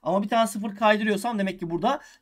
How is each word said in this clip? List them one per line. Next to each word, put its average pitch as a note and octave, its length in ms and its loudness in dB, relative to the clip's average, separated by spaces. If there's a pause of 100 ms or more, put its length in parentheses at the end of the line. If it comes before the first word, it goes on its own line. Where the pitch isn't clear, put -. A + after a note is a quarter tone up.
Ama F#3 200 0
bir G#3 60 -6
tane A3+ 180 2
sıfır G#3+ 300 -8
kaydırıyorsam G#3+ 600 2
demek F#3+ 220 -2
ki E3+ 100 -6
burada G3 300 0 (200)